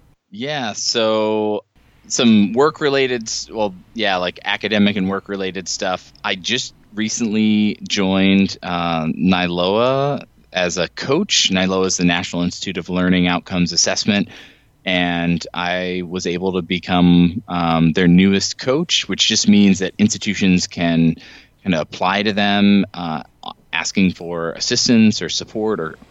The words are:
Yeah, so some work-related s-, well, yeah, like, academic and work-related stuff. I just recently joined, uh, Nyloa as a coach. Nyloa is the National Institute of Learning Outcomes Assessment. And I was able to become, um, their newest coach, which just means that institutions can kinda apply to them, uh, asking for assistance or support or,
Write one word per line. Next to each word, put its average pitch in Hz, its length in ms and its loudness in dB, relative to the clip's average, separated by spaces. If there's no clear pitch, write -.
Yeah, 127 400 -6
so 107 920 0
some 110 460 4
work-related 135 760 0
s-, - 200 -8
well, 104 240 -4
yeah, 101 220 0
like, 90 280 -4
academic 104 520 0
and 95 120 -2
work-related 95 600 -6
stuff. - 440 -6
I 104 100 -2
just 98 400 -6
recently 107 840 0
joined, 95 760 2
uh, 85 440 -2
Nyloa 92 1160 0
as 90 240 -2
a 85 120 0
coach. - 640 0
Nyloa 92 360 0
is 87 120 -2
the 90 60 0
National 87 380 0
Institute 87 340 -6
of 90 140 -8
Learning 90 380 2
Outcomes 87 440 -2
Assessment. 101 560 0
And 87 680 -2
I 90 520 -4
was 90 200 -6
able 90 280 -2
to 92 80 -2
become, 87 880 4
um, 82 440 2
their 90 160 4
newest 95 500 4
coach, 147 500 -2
which 95 200 -2
just - 200 0
means 101 300 6
that 95 180 -4
institutions 98 720 0
can 82 480 0
kinda 92 180 -2
apply 95 440 -2
to 107 80 -2
them, 101 600 2
uh, 80 300 -8
asking 85 400 0
for 85 400 -8
assistance 113 680 2
or 82 60 -6
support 107 520 -4
or, 78 140 -8